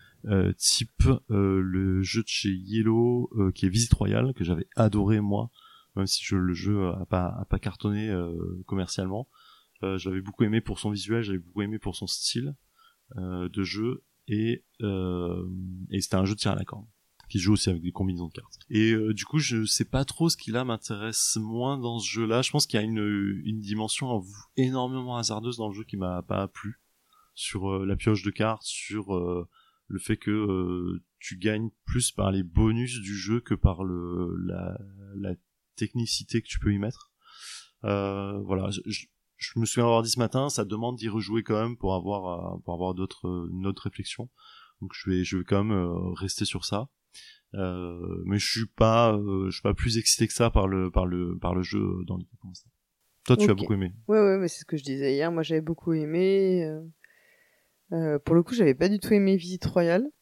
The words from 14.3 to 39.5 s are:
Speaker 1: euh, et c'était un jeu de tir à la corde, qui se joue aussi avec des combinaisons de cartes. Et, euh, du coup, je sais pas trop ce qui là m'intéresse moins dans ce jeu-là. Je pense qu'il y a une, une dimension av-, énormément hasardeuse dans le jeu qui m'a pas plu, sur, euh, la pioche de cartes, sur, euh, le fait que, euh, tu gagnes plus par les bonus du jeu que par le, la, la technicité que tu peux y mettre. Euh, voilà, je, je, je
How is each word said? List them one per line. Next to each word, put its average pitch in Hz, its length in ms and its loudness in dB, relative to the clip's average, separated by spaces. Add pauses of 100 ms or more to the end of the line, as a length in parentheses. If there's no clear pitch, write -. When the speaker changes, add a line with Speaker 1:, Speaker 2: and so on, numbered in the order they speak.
Speaker 1:
euh, 90 600 -2 (460)
et 101 120 -2
c'était - 160 0
un 95 80 4
jeu 101 100 2
de - 40 -6
tir 101 120 0
à 98 40 0
la 101 100 -4
corde, 107 200 -12 (420)
qui 107 120 -2
se 90 40 -2
joue 104 100 6
aussi 101 180 2
avec 85 100 -2
des 90 100 -4
combinaisons 90 360 -2
de 80 60 -18
cartes. - 260 -18 (100)
Et, 110 220 4
euh, 110 240 2
du 101 100 -8
coup, 151 140 -2
je 120 260 0
sais - 200 0
pas 135 200 -2
trop - 240 0
ce - 80 0
qui - 140 -8
là 120 120 0
m'intéresse 110 800 -4
moins 120 380 -2
dans 120 180 -4
ce 104 100 -4
jeu-là. 113 360 2
Je - 80 -4
pense 147 160 2
qu'il 110 120 0
y 104 40 2
a - 20 -2
une, 104 580 0
une 110 160 -4
dimension 107 520 -4
av-, 104 120 0 (320)
énormément 127 600 0
hasardeuse 113 400 -4
dans 110 120 -4
le 98 40 -6
jeu 104 100 -10
qui - 140 -8
m'a 90 240 -2
pas 98 260 -2
plu, - 320 -12 (540)
sur, 98 380 -6
euh, 95 160 0
la 98 80 2
pioche 104 260 2
de 104 80 -4
cartes, 110 340 -2
sur, 98 520 -6
euh, 87 340 -2 (380)
le 98 120 -6
fait - 160 -2
que, - 160 -4
euh, 90 720 -2 (160)
tu - 180 -12
gagnes 107 320 0 (140)
plus - 300 -2
par 98 180 0
les 98 120 2
bonus 110 580 2
du 98 120 -6
jeu 101 280 -2
que - 140 -2
par 92 280 4
le, 87 640 -4
la, 90 320 -6 (380)
la 98 180 -6 (420)
technicité - 640 -4
que - 60 -10
tu - 120 -4
peux 104 120 2
y 101 60 2
mettre. 104 340 -6 (720)
Euh, 101 560 -2
voilà, 95 300 -2
je, 101 160 -4
je, - 220 -8 (280)
je - 240 -8